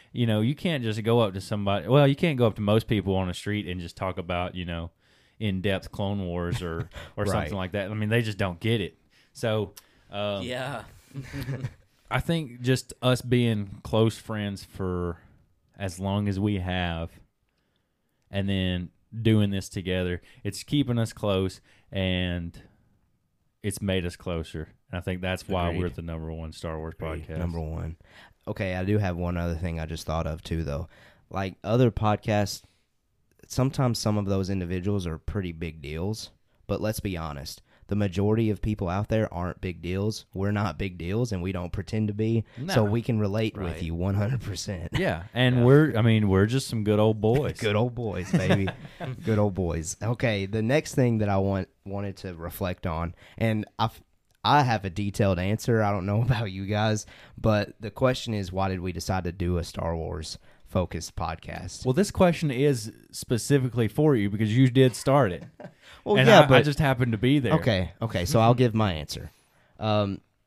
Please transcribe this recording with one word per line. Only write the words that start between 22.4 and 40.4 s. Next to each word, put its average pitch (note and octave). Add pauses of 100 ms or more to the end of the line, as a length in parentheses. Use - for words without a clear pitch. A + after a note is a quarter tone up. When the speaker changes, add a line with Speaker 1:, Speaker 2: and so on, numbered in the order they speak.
Speaker 1:
it's G2+
made F#2+
us F2
closer. E2 (220)
And F#2
I -
think F#2
that's F#2
why F2+
Speaker 2:
Agreed. E2+
Speaker 1:
we're F2+
the E2+
number D#2+
one D#2+
Star D#2+
Wars D#2+
Speaker 2:
Agreed. D#2+
Speaker 1:
podcast. D#2+
Speaker 2:
Number E2
one. E2 (520)
Okay, F#2+
I F#2
do G#2
have F#2+
one F2
other E2+
thing E2
I D#2+
just D#2+
thought D#2+
of D#2+
too, E2
though. C#2+ (420)
Like, F#2+
other A#2
podcasts, G#2 (880)
sometimes B2+
some G#2
of G2+
those F#2+
individuals F#2
are D#2+
pretty F#2
big D#2+
deals, E2 (360)
but G2
let's G#2+
be F#2+
honest. D2 (260)
The G2+
majority G#2
of G2
people G#2+
out G2
there A2
aren't F2
big E2+
deals. G2
We're G2